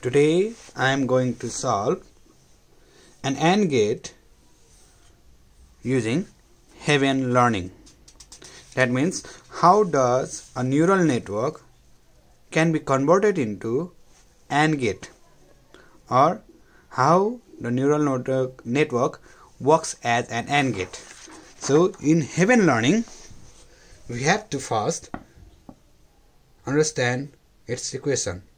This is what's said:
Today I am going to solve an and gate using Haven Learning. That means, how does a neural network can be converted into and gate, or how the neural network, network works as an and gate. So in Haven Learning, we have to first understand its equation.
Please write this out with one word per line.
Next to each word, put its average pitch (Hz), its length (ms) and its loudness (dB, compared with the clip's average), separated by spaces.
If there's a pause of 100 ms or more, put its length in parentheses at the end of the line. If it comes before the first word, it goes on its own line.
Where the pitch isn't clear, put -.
Today 156 500 2 (220)
I 131 160 0
am 139 160 -2
going 127 300 0
to 120 120 -10
solve 117 540 -2 (1200)
an 135 140 -4
and 180 340 2
gate 113 420 0 (1700)
using 123 460 -2 (480)
Haven 135 580 0
Learning. 113 380 2 (1040)
That 127 160 2
means, 139 320 -2 (260)
how 190 340 4
does 139 720 -2
a 127 80 -4
neural 165 400 2
network 120 600 -2 (880)
can 160 200 2
be 156 60 0
converted 160 600 2
into 117 540 -4 (540)
and 151 320 0
gate, 107 300 -4 (1000)
or 147 360 2 (460)
how 190 500 2 (200)
the 120 120 -6
neural 143 320 0
network, 131 600 -4
network 127 600 -2 (360)
works 156 440 0
as 120 260 -2
an 117 200 -6
and 135 260 0
gate. 92 260 -8 (560)
So 165 420 2
in 156 220 2
Haven 190 460 2
Learning, 143 380 2 (1000)
we 120 140 -8
have 170 300 -2
to 143 80 -6
first 123 500 -6 (1600)
understand 139 640 -2 (360)
its - 280 -8
equation. 120 480 -4 (140)